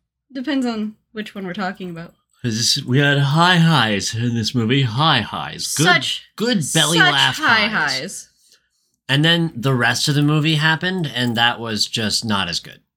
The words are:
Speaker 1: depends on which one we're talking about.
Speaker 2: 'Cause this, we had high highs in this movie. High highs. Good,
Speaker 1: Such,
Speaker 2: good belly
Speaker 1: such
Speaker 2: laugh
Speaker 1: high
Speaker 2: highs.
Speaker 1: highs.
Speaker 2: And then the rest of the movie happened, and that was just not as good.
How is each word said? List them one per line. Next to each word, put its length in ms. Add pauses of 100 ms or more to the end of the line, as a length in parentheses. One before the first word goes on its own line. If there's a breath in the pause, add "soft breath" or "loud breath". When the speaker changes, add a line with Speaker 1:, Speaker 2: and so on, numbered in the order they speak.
(340)
Speaker 1:
depends 320
on 300 (160)
which 240
one 100
we're 80
talking 380
about. 240 (260)
Speaker 2:
'Cause 160
this, 260
we 140
had 220
high 380
highs 580
in 180
this 220
movie. 260
High 400
highs. 540
Good, 100
Speaker 1:
Such, 380 (120)
Speaker 2:
good 280 (100)
belly 240
Speaker 1:
such 160
Speaker 2:
laugh 240
Speaker 1:
high 300
Speaker 2:
highs. 320
Speaker 1:
highs. 300 (800 soft breath)
Speaker 2:
And 160
then 320
the 200
rest 320
of 80
the 80
movie 320
happened, 500
and 320
that 220
was 260
just 400
not 240
as 100
good. 220 (160)